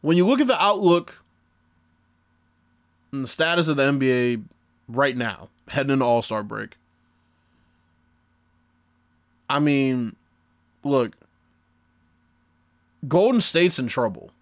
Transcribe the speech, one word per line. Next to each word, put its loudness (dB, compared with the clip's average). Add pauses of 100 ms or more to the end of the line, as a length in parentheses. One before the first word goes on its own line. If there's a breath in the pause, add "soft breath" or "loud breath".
When 2
you 4
look 2
at 2
the 0
outlook 2 (1900)
and -6
the -10
status 0
of 0
the 2
N 0
B 2
A 0 (520)
right 0
now, -8 (220)
heading -2
into 0
All-Star -2
break. -12 (2750)
I 0
mean, 0 (680)
look, -2 (1900)
Golden 2
State's 0
in -4
trouble. -6 (100)